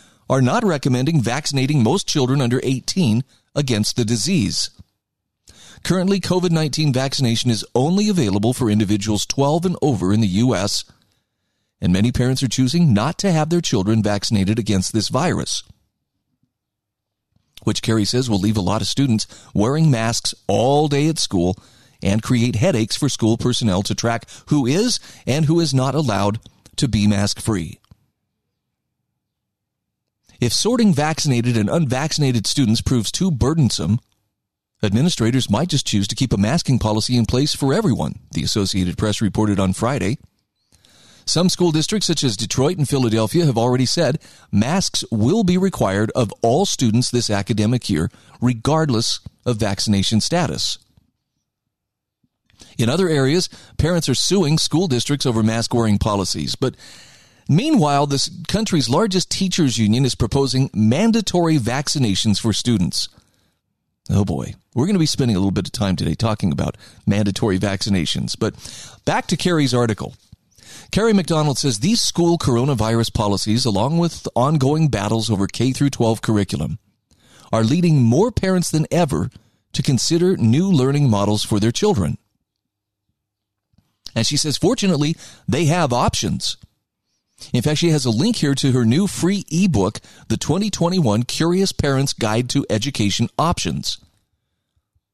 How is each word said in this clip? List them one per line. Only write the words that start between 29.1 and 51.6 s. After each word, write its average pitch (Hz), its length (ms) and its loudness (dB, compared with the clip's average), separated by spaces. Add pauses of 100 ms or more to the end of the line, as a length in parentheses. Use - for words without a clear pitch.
If 120 140 -2
sorting 226 400 2
vaccinated 131 640 0
and 104 140 0
unvaccinated 135 760 -2
students 117 360 0
proves 117 280 0
too 185 200 -2
burdensome, 123 680 0 (840)
Administrators 117 640 0
might 135 180 0
just 139 180 -2
choose 101 220 0
to - 60 -8
keep 123 180 -2
a 117 40 2
masking 117 420 2
policy 107 380 0
in 117 100 2
place 135 280 0
for 139 180 0
everyone, 151 480 0 (120)
the 76 100 -4
Associated 92 560 -2
Press 107 220 -2
reported 107 380 0
on 95 140 2
Friday. 113 460 -2 (1080)
Some 175 220 2
school 175 240 2
districts, 160 340 -2
such 165 160 -2
as 120 140 0
Detroit 165 400 -2
and 147 100 0
Philadelphia, 120 600 0
have 127 100 0
already 127 300 2
said 147 340 0 (320)
masks 139 580 0
will 123 320 2
be 180 140 2
required 110 580 0
of 110 180 0 (100)
all 127 240 2
students 120 440 0
this 120 200 -2
academic 107 580 -2
year, 85 220 0 (320)
regardless 123 800 0 (260)
of 120 100 -2
vaccination 101 640 0
status. 151 580 -2 (2000)